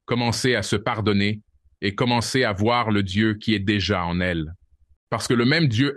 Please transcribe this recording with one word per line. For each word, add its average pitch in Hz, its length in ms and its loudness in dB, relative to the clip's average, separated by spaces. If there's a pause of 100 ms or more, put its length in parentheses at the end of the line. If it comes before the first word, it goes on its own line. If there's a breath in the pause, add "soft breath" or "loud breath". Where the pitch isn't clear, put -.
commencer 120 500 0
à 101 80 -2
se - 120 -2
pardonner 104 680 0 (400)
et 98 120 -2
commencer 123 500 0
à 107 100 0
voir 110 360 0
le 104 140 2
Dieu 104 320 0
qui 107 180 -2
est 104 60 0
déjà 98 460 0
en 87 140 -2
elle. 87 340 -2 (560)
Parce 113 180 -4
que 131 60 2
le 117 120 2
même 156 220 2
Dieu 127 300 0